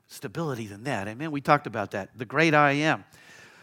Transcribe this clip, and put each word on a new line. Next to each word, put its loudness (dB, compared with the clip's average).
stability -8
than -14
that. -4
Amen? -8
We -6
talked 4
about -4
that. -8
The -10
great 4
I 6
am. 0